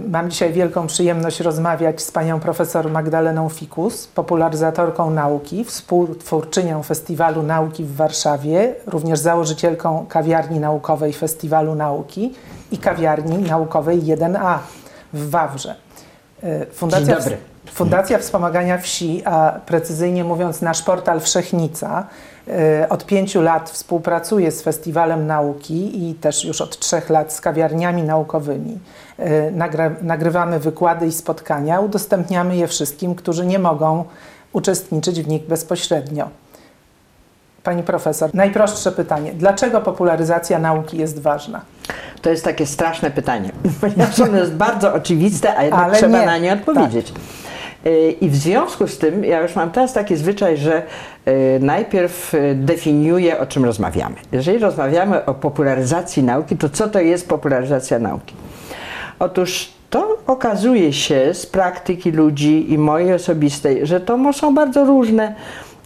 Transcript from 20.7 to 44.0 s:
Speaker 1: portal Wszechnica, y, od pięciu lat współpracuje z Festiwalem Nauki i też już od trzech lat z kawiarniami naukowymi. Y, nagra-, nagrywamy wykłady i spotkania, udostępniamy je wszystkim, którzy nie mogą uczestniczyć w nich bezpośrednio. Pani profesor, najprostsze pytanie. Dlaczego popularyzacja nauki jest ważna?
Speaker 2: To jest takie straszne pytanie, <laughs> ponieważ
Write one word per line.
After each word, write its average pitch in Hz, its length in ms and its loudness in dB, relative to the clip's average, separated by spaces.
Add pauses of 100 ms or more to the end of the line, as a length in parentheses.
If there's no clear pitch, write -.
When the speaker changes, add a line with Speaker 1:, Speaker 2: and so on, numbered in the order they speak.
Speaker 1:
portal - 380 0
Wszechnica, 165 880 -2 (760)
y, - 60 2
od - 160 -4
pięciu 196 360 0
lat 160 280 2
współpracuje 170 840 -2
z - 100 -6
Festiwalem 160 680 -2
Nauki 156 840 -4
i 156 60 -8
też 151 300 -2
już 160 160 -6
od - 180 -10
trzech 160 300 -2
lat 156 240 0
z - 80 -10
kawiarniami 165 640 0
naukowymi. 156 760 -2 (400)
Y, 156 320 0
nagra-, 160 500 -2
nagrywamy 170 580 0
wykłady 170 480 0
i 160 40 0
spotkania, 160 680 -2
udostępniamy 180 760 0
je 170 120 2
wszystkim, 175 480 -4
którzy 175 300 -4
nie 190 140 2
mogą 160 440 2 (500)
uczestniczyć 175 680 -2
w 143 60 -6
nich 156 200 -2
bezpośrednio. 156 840 -4 (1300)
Pani 175 200 -2
profesor, 165 500 0
najprostsze 202 580 2
pytanie. 160 420 -2
Dlaczego 196 480 2
popularyzacja 170 800 2
nauki 156 380 0
jest 156 220 -4
ważna? 151 420 -2 (600)
Speaker 2:
To 165 80 2
jest 165 140 0
takie 160 220 0
straszne 165 460 -2
pytanie, 123 380 -2 (180)
<laughs> 151 140 -2
ponieważ 202 380 2